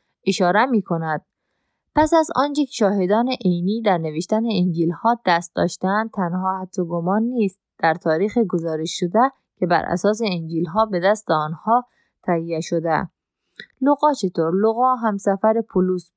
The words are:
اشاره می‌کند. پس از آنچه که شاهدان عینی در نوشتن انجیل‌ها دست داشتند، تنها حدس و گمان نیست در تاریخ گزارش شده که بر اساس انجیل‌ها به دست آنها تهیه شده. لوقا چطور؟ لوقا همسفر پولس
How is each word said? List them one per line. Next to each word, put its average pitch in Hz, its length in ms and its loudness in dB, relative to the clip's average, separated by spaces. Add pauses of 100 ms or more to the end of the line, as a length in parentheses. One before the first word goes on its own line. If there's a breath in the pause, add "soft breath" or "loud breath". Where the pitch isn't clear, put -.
(280)
اشاره 196 380 2
می‌کند. 165 600 -2 (680)
پس 302 180 4
از 320 220 4
آنچه 285 300 0
که - 60 -16
شاهدان 202 580 0 (160)
عینی 185 360 0
در 196 160 2
نوشتن 165 540 -2
انجیل‌ها 180 760 0
دست 175 300 0
داشتند، 190 560 -2
تنها 185 500 -2
حدس 185 180 -10
و 180 60 -2
گمان 175 380 -2
نیست 233 360 -2 (200)
در 160 140 2
تاریخ 175 440 0
گزارش 165 640 -2
شده 214 320 2 (240)
که - 120 -2
بر 165 180 2
اساس 202 400 0
انجیل‌ها 170 600 -2
به 196 140 -2
دست 190 320 0
آنها 165 540 0 (380)
تهیه 165 360 -2
شده. 160 500 -2 (720 loud breath)
لوقا 285 320 2
چطور؟ 175 400 -2
لوقا 226 420 2
همسفر 220 640 0
پولس 185 560 -2